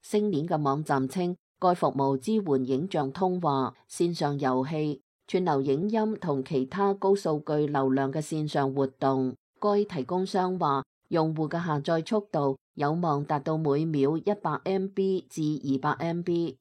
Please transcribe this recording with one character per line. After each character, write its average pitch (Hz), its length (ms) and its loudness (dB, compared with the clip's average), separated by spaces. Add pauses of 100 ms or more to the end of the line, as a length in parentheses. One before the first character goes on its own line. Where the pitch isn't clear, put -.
星 208 280 0
鏈 156 160 0
嘅 160 160 0
網 147 220 0
站 131 240 0
稱， 180 280 -2 (220)
該 180 160 4
服 165 140 2
務 135 280 2
支 220 200 0
援 143 280 2
影 135 260 0
像 139 200 0
通 180 300 -2
話、 135 340 0 (160)
線 170 240 0
上 143 240 -2
遊 131 260 0
戲、 151 380 -4 (240)
串 190 180 0
流 147 160 2
影 147 300 0
音 220 300 0
同 139 240 -2
其 131 200 0
他 196 300 0
高 196 200 4
數 156 300 0
據 151 220 0
流 135 240 2
量 135 220 2
嘅 156 100 -2
線 151 240 -4
上 135 260 0
活 139 140 2
動。 135 480 0 (260)
該 208 240 2
提 170 200 -4
供 185 200 -2
商 185 340 0
話， 143 260 0 (240)
用 160 260 2
戶 156 140 -2
嘅 170 160 -4
下 151 160 0
載 165 260 0
速 214 140 0 (100)
度 139 260 0 (180)
有 143 180 0
望 156 320 0
達 147 160 -2
到 160 180 -2
每 156 260 2
秒 151 320 2
一 202 240 0
百 156 120 -2 (100)
M 190 240 0
B 190 420 0
至 160 140 -4
二 143 360 0
百 147 120 0 (160)
M 170 160 -2
B。 170 380 -2